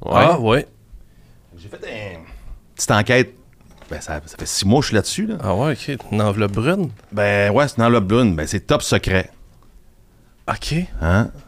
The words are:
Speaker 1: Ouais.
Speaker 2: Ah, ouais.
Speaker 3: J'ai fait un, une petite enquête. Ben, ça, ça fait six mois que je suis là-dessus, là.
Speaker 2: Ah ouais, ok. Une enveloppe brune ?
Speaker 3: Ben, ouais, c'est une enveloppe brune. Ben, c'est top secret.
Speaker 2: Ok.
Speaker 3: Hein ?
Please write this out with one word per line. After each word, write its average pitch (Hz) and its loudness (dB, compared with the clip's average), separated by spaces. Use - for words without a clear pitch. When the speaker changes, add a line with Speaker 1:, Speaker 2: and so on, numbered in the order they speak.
Speaker 1:
Ouais. - -4
Speaker 2:
Ah, 156 6
ouais. 117 2
Speaker 3:
J'ai 87 -20
fait - -18
un, 104 -12
une 80 -20
petite - -4
enquête. 123 2
Ben, 78 -12
ça, 76 -8
ça - -20
fait 85 -10
six - -2
mois 117 6
que - 0
je - -4
suis 113 0
là-dessus, 175 0
là. 214 -6
Speaker 2:
Ah 98 -2
ouais, 139 0
ok. 139 -8
Une 104 0
enveloppe 104 0
brune ? 147 0
Speaker 3:
Ben, 101 2
ouais, 139 4
c'est - -6
une 113 4
enveloppe 117 4
brune. 107 2
Ben, 78 -4
c'est 95 -4
top 147 0
secret. 95 0
Speaker 2:
Ok. - -6
Speaker 3:
Hein ? 90 2